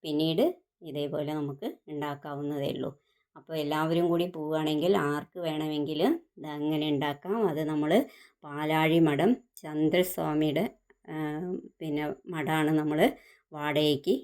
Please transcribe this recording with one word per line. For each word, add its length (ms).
പിന്നീട് 400
ഇതേപോലെ 520
നമുക്ക് 340
ഉണ്ടാക്കാവുന്നതേ 800
ഉള്ളൂ. 200
അപ്പോൾ 200
എല്ലാവരും 520
കൂടി 180
പോവുകയാണെങ്കിൽ 640
ആർക്ക് 360
വേണമെങ്കിലും 760
ഇതങ്ങനെ 520
ഉണ്ടാക്കാം. 500
അത് 160
നമ്മൾ 260
പാലാഴി 540
മഠം 320
ചന്ദ്രസ്വാമിയുടെ, 1080
ആ, 80
പിന്നെ 280
മഠമാണ് 480
നമ്മൾ 220
വാടകയ്ക്ക് 720